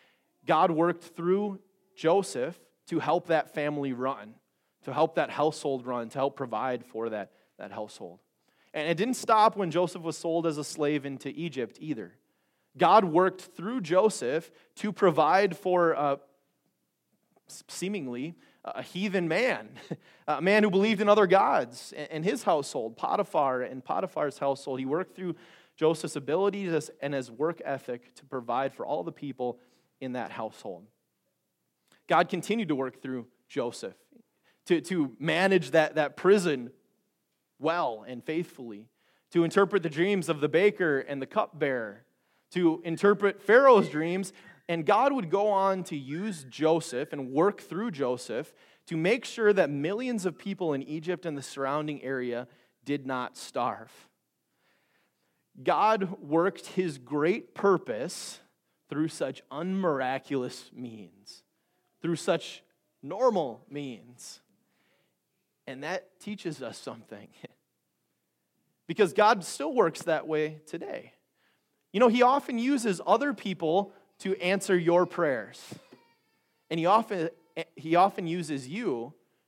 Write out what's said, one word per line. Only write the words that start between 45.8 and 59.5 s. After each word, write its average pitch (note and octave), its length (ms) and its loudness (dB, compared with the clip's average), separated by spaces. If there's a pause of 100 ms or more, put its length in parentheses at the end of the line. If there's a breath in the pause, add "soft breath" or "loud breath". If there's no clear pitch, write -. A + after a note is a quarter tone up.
to D#3 120 -8
use D3+ 520 -8
Joseph D3+ 640 0
and C3+ 180 -8
work F#3 300 2
through G#3 300 -6
Joseph B2+ 640 -4 (340 soft breath)
to E3 100 -4
make G3 280 0
sure G#3 280 2
that F3+ 160 4
millions G3 560 -4
of F3 120 -4
people F#3 360 -4
in C3+ 80 -2
Egypt D#3+ 460 -6
and D3 100 -6
the C3+ 60 -10
surrounding D3 580 -4
area B2+ 460 -4 (380 soft breath)
did C#3 200 -4
not B2+ 320 -4
starve. A2+ 540 -6 (1700)
God F#3 580 2
worked E3+ 480 0
his E3+ 300 -2
great D3 560 -2
purpose D#3+ 840 -2 (500)
through D#3 200 -2
such C3+ 320 -6 (100)